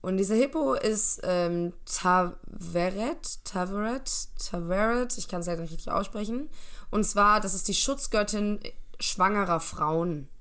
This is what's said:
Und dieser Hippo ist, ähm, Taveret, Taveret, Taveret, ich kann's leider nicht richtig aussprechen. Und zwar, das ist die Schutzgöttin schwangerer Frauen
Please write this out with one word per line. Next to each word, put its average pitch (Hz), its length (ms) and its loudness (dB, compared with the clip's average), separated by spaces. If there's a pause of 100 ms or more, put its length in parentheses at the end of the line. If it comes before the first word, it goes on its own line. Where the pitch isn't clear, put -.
Und 185 180 -2
dieser 196 160 2
Hippo 269 400 2
ist, - 500 0
ähm, 175 480 0 (140)
Taveret, 180 1600 -2
Taveret, 208 680 -4 (280)
Taveret, 208 800 0
ich - 100 -6
kann's 170 180 -4
leider 165 160 -2
nicht 160 100 -8
richtig - 200 -4
aussprechen. 214 560 -4 (420)
Und 208 140 2
zwar, 208 360 6
das 196 140 2
ist - 140 2
die 196 60 0
Schutzgöttin 208 880 2 (400)
schwangerer 190 600 2
Frauen 160 680 0 (120)